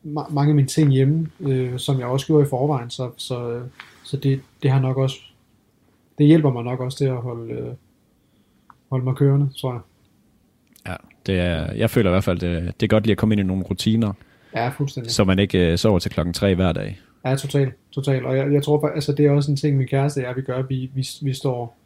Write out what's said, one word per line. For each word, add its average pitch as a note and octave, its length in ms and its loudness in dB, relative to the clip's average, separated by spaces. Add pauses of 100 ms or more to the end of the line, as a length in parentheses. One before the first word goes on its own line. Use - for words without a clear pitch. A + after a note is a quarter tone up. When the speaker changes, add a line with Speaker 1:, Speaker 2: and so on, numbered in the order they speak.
Speaker 1:
ma-, D3+ 280 -8
mange C#3+ 180 2
af D3+ 40 4
mine C#3 140 4
ting D3+ 240 4
hjemme, D3 340 2 (140)
øh, B2+ 380 -2
som C3+ 200 -2
jeg B2 80 -4
også C3 200 -2
gjorde D3 200 6
i - 20 -6
forvejen, B2+ 420 -2
så, B2+ 260 -8
så, A#2+ 440 -6 (440)
så - 120 -8
det, C3+ 240 0 (220)
det C#3 80 2
har C3+ 100 4
nok C3 160 0
også... C3+ 200 0 (1000)
Det D3 80 6
hjælper D3+ 260 6
mig A#2+ 120 -4
nok B2+ 160 -4
også B2+ 180 -6
til C#3 60 0
at C3 120 0
holde, A#2 360 -8
øh, A#2+ 140 -8 (1200)
holde B2+ 140 -2
mig C3 120 -2
kørende, C#3 320 4 (120)
tror B2+ 120 -4
jeg. A#2+ 80 -8 (1040)
Speaker 2:
Ja, F2+ 80 -8 (320)
det F#2 140 2
er, F2 320 -2
jeg A2 180 0
føler G2+ 200 2
i - 20 4
hvert F#2+ 120 2
fald, F2 140 0
det, F2 420 -4
det A2 60 2
er - 20 0
godt G#2+ 160 4
lige G#2+ 80 2
at F#2+ 60 0
komme A2 160 2
ind G#2 60 2
i F#2+ 40 0
nogle F#2 200 -2
rutiner, G#2+ 480 0 (420)
Speaker 1:
Ja, A2+ 140 -2
fuldstændig. C3 440 -6
Speaker 2:
så G#2+ 120 2
man F#2+ 140 4
ikke, F2+ 340 2
øh, F2 60 0
sover G#2 200 4
til - 120 -2
klokken E2+ 240 -4
tre G2 200 2
hver F2 180 2
dag. D#2+ 280 -6 (240)
Speaker 1:
Ja, C3 120 0
totalt, C#3 380 -2 (160)
totalt. C3+ 340 -2
Og C3 120 -2
jeg, C#3 160 0
jeg C#3+ 100 2
tror D3 260 0
fa-, - 60 -4
altså, D3 180 -2
det D3 140 2
er C#3+ 40 6
også C#3+ 200 2
en C#3 60 2
ting, C#3+ 200 0
min C3 100 0
kæreste C#3 320 0
og B2+ 60 -4
jeg, B2 120 -8
vi C3 60 -6
gør. C3 200 -4
Vi, C3 320 -6
vi, C3 140 -4 (140)
vi C3+ 120 -2
står B2 520 -6